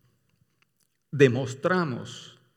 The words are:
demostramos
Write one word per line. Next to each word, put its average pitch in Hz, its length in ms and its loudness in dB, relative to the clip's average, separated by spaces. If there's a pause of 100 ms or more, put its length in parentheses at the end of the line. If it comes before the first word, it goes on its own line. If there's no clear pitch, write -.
(1120)
demostramos 131 1300 0 (180)